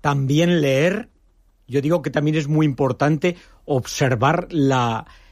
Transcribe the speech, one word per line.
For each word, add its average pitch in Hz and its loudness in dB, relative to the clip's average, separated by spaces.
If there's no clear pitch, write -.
también 147 0
leer. 147 0
Yo 135 -2
digo 160 0
que 151 -6
también 151 0
es 147 -2
muy 156 2
importante 143 0
observar 139 0
la, 131 0